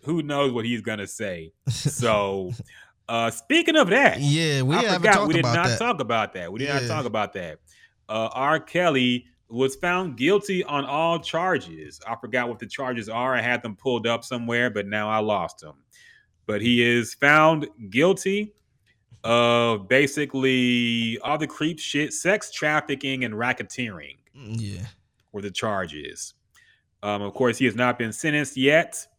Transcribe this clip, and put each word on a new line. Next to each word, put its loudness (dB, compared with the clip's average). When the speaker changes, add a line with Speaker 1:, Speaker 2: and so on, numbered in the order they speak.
Speaker 1:
who -2
knows 0
what -2
he's -2
gonna -6
say? -8
Speaker 2:
<laughs> -6
Speaker 1:
So, 0
uh, 0
speaking 0
of 6
that, 6
Speaker 2:
Yeah, 2
we 2
Speaker 1:
I 2
Speaker 2:
haven't 0
Speaker 1:
forgot 6
Speaker 2:
talked 2
Speaker 1:
we 0
did 4
Speaker 2:
about 2
Speaker 1:
not 2
Speaker 2:
that. 0
Speaker 1:
talk -2
about 0
that. -8
We -8
did -4
not 0
Speaker 2:
Yeah. -4
Speaker 1:
talk -4
about -2
that. -10
Uh, -2
R. 2
Kelly 0
was 0
found -2
guilty 0
on -4
all 0
charges. -4
I -6
forgot -4
what -10
the -12
charges -8
are. -2
I 2
had 2
them -8
pulled 0
up 0
somewhere, 0
but -4
now -2
I 2
lost -2
them. -20
But -2
he 4
is 2
found 6
guilty 2
of 2
basically 0
all -2
the -4
creep -4
shit, -4
sex -2
trafficking -2
and -4
racketeering -6
Speaker 2:
Mm, -10
yeah. -8
Speaker 1:
were -10
the -8
charges. -6
Um, -2
of -8
course, 2
he 2
has 2
not 2
been -2
sentenced -2
yet. 2